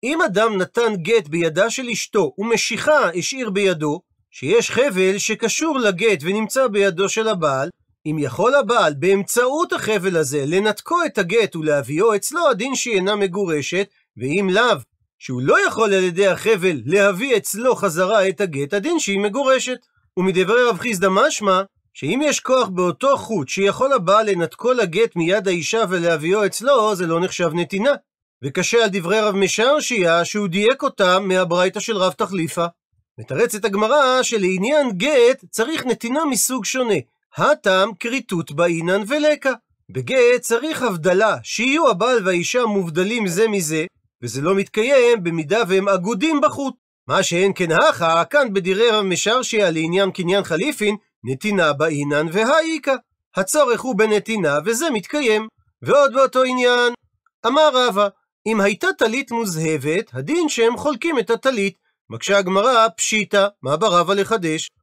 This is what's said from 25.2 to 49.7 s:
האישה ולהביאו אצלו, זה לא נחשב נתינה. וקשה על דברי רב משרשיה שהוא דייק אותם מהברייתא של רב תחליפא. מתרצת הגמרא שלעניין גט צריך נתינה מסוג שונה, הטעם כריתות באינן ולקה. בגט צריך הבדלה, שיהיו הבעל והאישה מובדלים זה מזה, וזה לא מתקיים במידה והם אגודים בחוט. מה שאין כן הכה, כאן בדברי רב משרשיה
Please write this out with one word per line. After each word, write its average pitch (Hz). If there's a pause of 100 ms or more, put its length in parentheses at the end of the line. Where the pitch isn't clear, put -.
האישה 190
ולהביאו 170
אצלו, 214
זה 180
לא 165
נחשב 180
נתינה. 196 (520)
וקשה 185
על 214
דברי 190
רב 214
משרשיה 196
שהוא 208
דייק 208
אותם 196
מהברייתא 185
של 220
רב 185
תחליפא. 175 (520)
מתרצת 202
הגמרא 247
שלעניין 226
גט 247
צריך 285
נתינה 254
מסוג 254
שונה, 247 (420)
הטעם 202 (100)
כריתות 226
באינן 170
ולקה. 294 (380)
בגט 240
צריך 254
הבדלה, 185
שיהיו 269
הבעל 220
והאישה 185
מובדלים 196
זה 190
מזה, 160 (380)
וזה 120
לא 170
מתקיים 233
במידה 165
והם 190
אגודים 214
בחוט. 277 (340)
מה 170
שאין 185
כן 170
הכה, 170
כאן 269
בדברי 190
רב 214
משרשיה 202